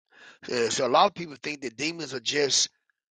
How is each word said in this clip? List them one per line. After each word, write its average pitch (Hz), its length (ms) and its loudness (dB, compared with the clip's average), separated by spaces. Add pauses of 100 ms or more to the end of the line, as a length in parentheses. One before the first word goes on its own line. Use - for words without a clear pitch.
(520)
Uh, 117 180 0
so 127 180 0
a - 20 0
lot 160 180 6
of 196 80 -4
people 160 280 -12
think 147 180 -8
that 113 160 -10
demons 151 360 -6
are 131 80 -6
just 139 480 2 (500)